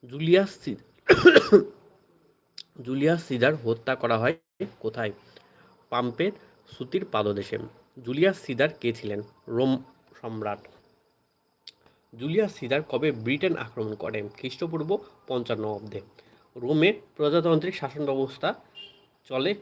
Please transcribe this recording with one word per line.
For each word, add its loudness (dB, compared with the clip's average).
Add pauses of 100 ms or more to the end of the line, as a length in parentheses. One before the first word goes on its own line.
জুলিয়াস 2
সি-, 2 (340)
<coughs> 0
জুলিয়াস 0
সিজার 2
হত্যা -2
করা 0
হয় 2 (460)
কোথায়? -6 (760)
পাম্পের -2 (460)
সুতির -4
পাদদেশে। -2 (460)
জুলিয়াস 0
সিজার -2
কে -4
ছিলেন? -6 (260)
রোম 0 (400)
সম্রাট। -8 (1500)
জুলিয়াস -2
সিজার -2
কবে -2
ব্রিটেন -2
আক্রমণ -6
করেন? -6
খ্রিস্টপূর্ব -6 (280)
পঞ্চান্ন -4
অব্দে। -10 (560)
রোমে 2 (240)
প্রজাতান্ত্রিক 0
শাসন -8
ব্যবস্থা -2 (680)
চলে -2